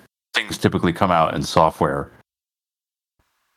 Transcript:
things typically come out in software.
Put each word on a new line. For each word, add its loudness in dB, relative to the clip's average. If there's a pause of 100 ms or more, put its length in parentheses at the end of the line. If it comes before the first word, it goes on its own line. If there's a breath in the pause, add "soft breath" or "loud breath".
(360)
things -6
typically 0
come 0
out 2
in -4
software. 0 (1500)